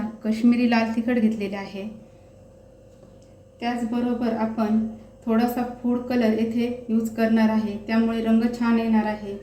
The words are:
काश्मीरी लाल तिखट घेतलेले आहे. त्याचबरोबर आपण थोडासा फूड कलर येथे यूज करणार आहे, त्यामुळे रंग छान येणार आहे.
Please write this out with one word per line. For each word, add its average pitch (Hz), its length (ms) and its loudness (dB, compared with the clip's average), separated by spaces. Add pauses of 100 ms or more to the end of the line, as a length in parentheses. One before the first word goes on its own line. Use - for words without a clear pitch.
(240)
काश्मीरी 233 460 2
लाल 226 260 0
तिखट 240 180 0
घेतलेले 214 420 0
आहे. 196 320 -10 (1700)
त्याचबरोबर 240 720 -2
आपण 220 540 0 (400)
थोडासा 240 360 2 (200)
फूड 240 160 0
कलर 233 340 2
येथे 233 560 -2
यूज 226 220 0
करणार 220 380 4
आहे, 214 280 0 (100)
त्यामुळे 226 380 0
रंग 226 180 4 (160)
छान 233 200 2
येणार 220 260 2
आहे. 208 380 -6